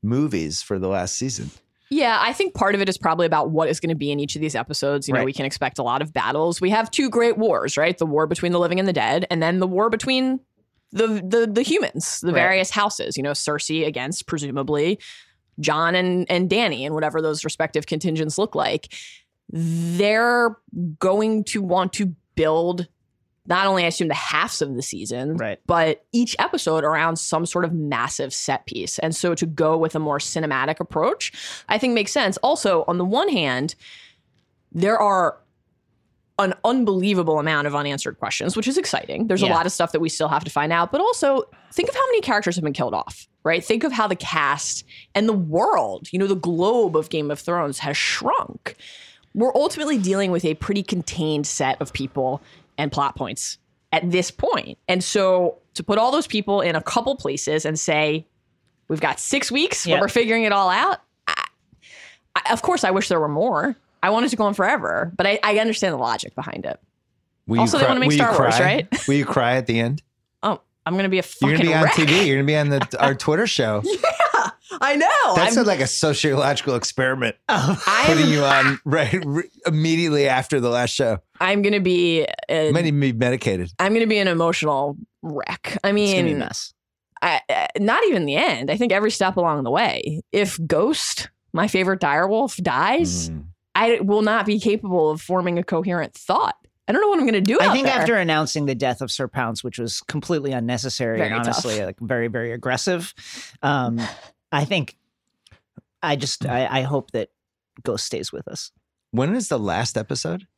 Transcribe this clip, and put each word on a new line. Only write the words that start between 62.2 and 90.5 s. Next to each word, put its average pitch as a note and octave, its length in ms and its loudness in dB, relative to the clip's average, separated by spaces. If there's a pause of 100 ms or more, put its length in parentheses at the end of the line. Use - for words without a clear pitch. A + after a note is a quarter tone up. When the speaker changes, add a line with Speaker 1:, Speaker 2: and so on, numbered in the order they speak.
Speaker 2:
I, - 180 0
of A#3 100 0
course, F4+ 200 2
I F#3+ 80 2
wish F#3+ 180 0
there E3+ 120 2
were D3+ 80 0
more. F3+ 480 0 (260)
I F#3 80 2
wanted A#3 200 2
to B3 60 -2
go G#3+ 80 2
on G3+ 100 2
forever, F#3+ 600 0
but F3+ 100 0
I, G3+ 160 2
I G#3 180 2
understand A3 340 0
the C3 40 -4
logic A#2 360 -4
behind - 320 -10
it. - 120 -8 (680)
Speaker 1:
Will A2+ 140 4
Speaker 2:
Also, A#3 160 4
Speaker 1:
you C#4+ 40 4
Speaker 2:
they - 60 8
Speaker 1:
cry, B2+ 40 6
Speaker 2:
wanna B3 100 2
make B3+ 80 4
Speaker 1:
will D3+ 80 4
you - 60 4
Speaker 2:
Star A3 160 4
Wars, A2+ 180 4
Speaker 1:
cry? B2 100 4
Speaker 2:
right? G3 220 2 (100)
<laughs> - 100 -6
Speaker 1:
Will C#3 60 4
you C#3+ 100 4
cry B2 320 2
at B2+ 100 0
the A#2 140 2
end? B2 220 -2 (400)
Speaker 2:
Oh, G3 180 -2 (240)
I'm E3+ 120 -2
gonna G3 120 0
be F#3 100 2
a F3 40 0
Speaker 1:
You're - 0 -
Speaker 2:
fucking C#3+ 340 0
Speaker 1:
gonna E3 140 4
be D#3+ 40 2
on D#3+ 100 4
Speaker 2:
wreck. - 100 4
Speaker 1:
T D#3+ 100 2
V. F3 220 4
You're C3+ 100 2
gonna C#3 100 2
be D3+ 100 2
on D3 140 2
the, C#3 260 0
Speaker 2:
<laughs> - 40 -2
Speaker 1:
our C#3 140 4
Twitter D#3+ 320 0
show. A2 380 0
Speaker 2:
Yeah, C5+ 640 0 (300)
I C#4+ 160 2
know. F4+ 400 4
Speaker 1:
That's G#3 200 4
Speaker 2:
I'm B3 80 4
Speaker 1:
a, - 20 4
like, F#3 140 2
a C3 60 2
sociological C#3 880 0
experiment. B2+ 640 -2 (120)
Speaker 3:
Oh. F3 380 2
Speaker 2:
I A3+ 200 2
Speaker 1:
Putting D#4+ 200 4
Speaker 2:
am G3 60 4
Speaker 1:
you C#3+ 120 4
on C#3 400 2
right D#3 400 0
re-, D3 240 -4 (180)
immediately D#3+ 640 2
after C3 320 2
the A#2+ 80 2
last A#2+ 220 2
show. A2+ 280 0 (220)
Speaker 2:
I'm G3+ 220 2
gonna G3+ 180 2
be, F3 460 2
uh, D#3 460 0
Speaker 1:
Might E3+ 120 2
even D3 160 2
be C3+ 140 2
medicated. A2+ 640 0
Speaker 2:
I'm G3 160 2
gonna A3+ 120 4
be G#3+ 120 2
an G3 100 2
emotional D3+ 720 0 (240)
wreck. - 600 -8
I G3 80 2
Speaker 3:
It's - 20 2
gonna - 20 2
be G3+ 240 2
a F3 60 2
Speaker 2:
mean, D3+ 160 0
Speaker 3:
mess. - 340 -10 (480)
Speaker 2:
I, E3 260 0
I, - 200 0 (100)
not A3+ 260 2
even A3 220 2
the C#3+ 100 0
end. C#3+ 340 0
I - 60 0
think A#3 160 0
every G#3 180 2
step F#3 280 0
along D#3 260 2
the A#2 60 -2
way. D3+ 500 -2 (100)
If G3+ 360 0